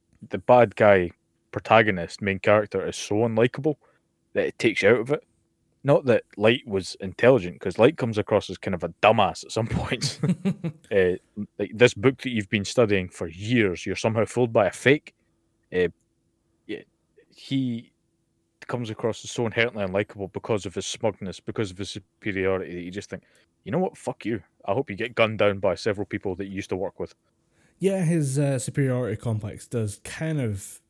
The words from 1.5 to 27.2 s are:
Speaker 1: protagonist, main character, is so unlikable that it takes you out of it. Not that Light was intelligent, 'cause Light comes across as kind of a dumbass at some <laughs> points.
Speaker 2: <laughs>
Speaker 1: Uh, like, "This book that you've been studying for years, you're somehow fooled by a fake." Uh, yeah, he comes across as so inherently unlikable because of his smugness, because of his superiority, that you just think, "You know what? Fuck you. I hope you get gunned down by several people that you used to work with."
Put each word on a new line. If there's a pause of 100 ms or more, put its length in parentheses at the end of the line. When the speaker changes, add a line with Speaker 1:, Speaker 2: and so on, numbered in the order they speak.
Speaker 1:
protagonist,
main
character,
is
so
unlikable (580)
that
it
takes
you
out
of
it. (600)
Not
that (120)
Light
was
intelligent,
'cause
Light
comes
across
as
kind
of
a (120)
dumbass
at
some
<laughs>
points.
Speaker 2:
<laughs> (640)
Speaker 1:
Uh, (420)
like,
"This
book
that
you've
been
studying
for
years,
you're
somehow
fooled
by
a
fake." (580)
Uh, (800)
yeah, (480)
he (760)
comes
across
as
so
inherently
unlikable
because
of
his
smugness,
because
of
his
superiority,
that
you
just
think, (440)
"You
know
what?
Fuck
you. (240)
I
hope
you
get
gunned
down
by
several
people
that
you
used
to
work
with." (640)